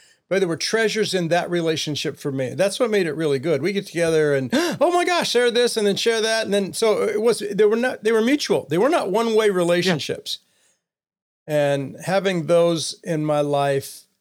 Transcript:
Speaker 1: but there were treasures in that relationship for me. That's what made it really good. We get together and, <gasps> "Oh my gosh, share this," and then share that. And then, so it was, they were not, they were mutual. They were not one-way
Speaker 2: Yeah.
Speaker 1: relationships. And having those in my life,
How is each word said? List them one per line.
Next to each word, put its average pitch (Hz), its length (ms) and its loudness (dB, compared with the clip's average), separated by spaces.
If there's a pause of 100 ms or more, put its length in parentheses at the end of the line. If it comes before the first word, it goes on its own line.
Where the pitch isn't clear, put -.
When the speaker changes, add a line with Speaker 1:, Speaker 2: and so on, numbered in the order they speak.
(280)
Speaker 1:
but 190 120 0
there 185 80 2
were 165 80 -2
treasures 214 580 -2
in 175 140 -2
that 170 200 0
relationship 160 720 -2
for 147 140 -6
me. 131 220 -4
That's 190 260 0
what 240 100 0
made 202 160 0
it 151 80 -4
really 156 240 0
good. 143 240 0
We 104 100 -2
get 98 140 -4
together 156 480 2
and, 131 160 -2
<gasps> 294 300 0
"Oh 302 120 4
my 349 140 2
gosh, 339 240 0
share 240 200 2
this," 233 260 0
and 214 100 0
then 196 100 2
share 226 240 0
that. 220 240 0
And 196 80 -4
then, 196 220 0
so 208 300 2
it 214 180 -2
was, 233 160 2
they 202 260 0
were 208 120 4
not, 240 280 -4
they 220 80 2
were 220 100 2
mutual. 233 460 0
They 156 100 0
were 240 120 2
not 277 200 0
one-way 220 360 2
Speaker 2:
Yeah. 208 60 4
Speaker 1:
relationships. 175 880 0 (1080)
And 143 580 0
having 180 420 0
those 170 580 2
in 160 200 -2
my 151 160 0
life, 143 600 -2 (180)